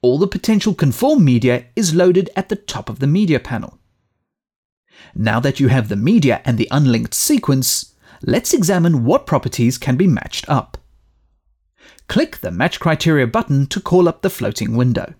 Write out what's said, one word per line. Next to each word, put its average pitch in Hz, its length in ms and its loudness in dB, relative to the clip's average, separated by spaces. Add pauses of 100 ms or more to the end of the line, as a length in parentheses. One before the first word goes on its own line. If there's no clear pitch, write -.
all 123 160 2
the 185 100 2
potential 208 460 0
conform 220 500 2
media 123 440 2 (100)
is 180 180 -2
loaded 180 400 2
at 190 140 -6
the 214 80 -4
top - 320 -12
of 110 100 -12
the 135 80 -2
media 156 340 2
panel. - 380 -10 (1400)
Now 110 260 0
that 135 200 -2
you 135 80 4
have 120 220 2
the 101 60 -2
media 139 500 2
and 123 100 0
the 110 140 0
unlinked 127 420 2
sequence, - 800 -2 (340)
let's - 300 0
examine 170 500 2
what - 220 0
properties 123 500 0
can 127 200 -2
be 185 100 2
matched - 420 -2
up. - 300 -4 (1300)
Click 311 300 -2
the - 160 -10
Match 120 260 -2
Criteria 156 480 0
button 139 400 -2
to - 140 -8
call 180 280 2
up - 140 -6
the 190 80 -2
floating 110 460 -6
window. 123 440 0